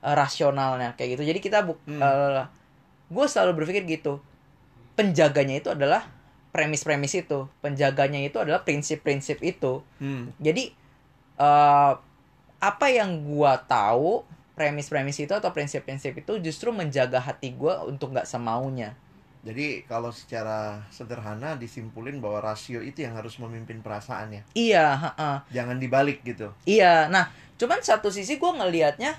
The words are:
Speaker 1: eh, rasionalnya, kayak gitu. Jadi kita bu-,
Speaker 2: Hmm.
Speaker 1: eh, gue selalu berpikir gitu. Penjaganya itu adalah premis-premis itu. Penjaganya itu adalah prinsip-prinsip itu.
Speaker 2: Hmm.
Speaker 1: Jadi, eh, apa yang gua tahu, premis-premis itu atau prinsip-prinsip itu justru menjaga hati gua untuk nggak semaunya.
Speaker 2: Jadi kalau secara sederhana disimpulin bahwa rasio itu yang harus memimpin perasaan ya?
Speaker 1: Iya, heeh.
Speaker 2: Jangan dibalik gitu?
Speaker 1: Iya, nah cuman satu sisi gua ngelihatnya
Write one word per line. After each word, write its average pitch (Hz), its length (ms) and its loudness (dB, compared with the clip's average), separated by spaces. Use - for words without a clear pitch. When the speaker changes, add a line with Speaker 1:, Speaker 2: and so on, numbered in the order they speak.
Speaker 1:
eh, 143 120 -2
rasionalnya, 135 800 2
kayak 123 180 -6
gitu. 127 120 -4
Jadi 160 160 0
kita 202 240 2
bu-, 160 200 -6
Speaker 2:
Hmm. 147 140 -10
Speaker 1:
eh, 139 440 4
gue 240 200 0
selalu 185 300 2
berpikir 180 320 -2
gitu. 151 300 -4
Penjaganya 147 640 4
itu 143 120 -4
adalah 151 380 2
premis-premis 147 680 -2
itu. 139 420 -4
Penjaganya 139 640 0
itu 139 180 -4
adalah 156 240 0
prinsip-prinsip 147 760 -2
itu. 139 420 -2
Speaker 2:
Hmm. 135 400 -8
Speaker 1:
Jadi, 180 340 -2
eh, 143 560 6
apa 202 280 2
yang 226 220 4
gua 147 360 4
tahu, 127 640 2
premis-premis 143 680 -2
itu 147 120 -4
atau 202 180 -2
prinsip-prinsip 139 680 -6
itu 202 240 -6
justru 160 300 -6
menjaga 139 480 0
hati 131 340 -6
gua 139 300 -2
untuk 135 280 -8
nggak 131 140 -2
semaunya. 120 680 -6
Speaker 2:
Jadi 123 420 -8
kalau 117 240 -6
secara 110 800 -8
sederhana 117 680 -10
disimpulin 117 640 -12
bahwa 104 240 -6
rasio 110 400 -6
itu 139 220 -10
yang 120 100 -8
harus 110 240 -12
memimpin 113 460 -12
perasaan 107 480 -10
ya? 104 120 -14
Speaker 1:
Iya, 214 320 4
heeh. 147 400 -4
Speaker 2:
Jangan 123 240 -4
dibalik 135 460 0
gitu? 110 260 -10
Speaker 1:
Iya, 175 440 6
nah 180 200 2
cuman 254 220 0
satu 220 300 2
sisi 202 300 -4
gua 339 160 2
ngelihatnya 185 640 0